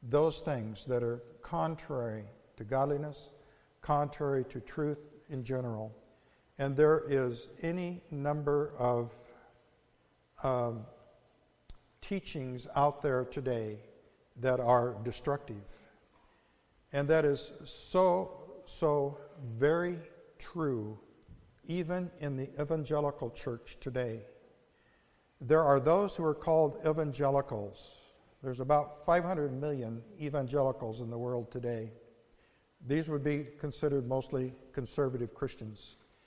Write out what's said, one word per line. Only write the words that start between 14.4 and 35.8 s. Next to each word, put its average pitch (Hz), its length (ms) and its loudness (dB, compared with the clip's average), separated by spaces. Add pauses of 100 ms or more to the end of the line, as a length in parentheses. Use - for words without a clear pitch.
that 127 180 4
are 120 440 4
destructive. 117 600 -4 (1300)
And 143 160 0
that 156 160 6
is 143 300 2 (100)
so, - 800 2 (240)
so 147 540 0 (380)
very 170 400 2 (400)
true, 120 600 -4 (720)
even 175 420 -2 (100)
in 143 160 -4
the 135 140 -4 (120)
evangelical 147 680 -2
church - 500 -8
today. 120 420 -4 (1200)
There 151 220 6
are 139 160 8
those 175 360 4
who 170 80 -4
are 151 120 2
called 160 420 4 (100)
evangelicals. 139 1120 0 (420)
There's 127 180 -6
about 147 460 2
five 170 200 6
hundred 156 280 0
million 127 480 -4 (200)
evangelicals 131 800 0
in 113 80 -6
the 117 80 -6
world 120 340 -4
today. 117 400 -4 (960)
These 156 220 0
would 143 140 -2
be 147 240 0 (120)
considered 143 480 0
mostly 127 460 -2 (180)
conservative 127 640 -2
Christians. - 600 -10 (320)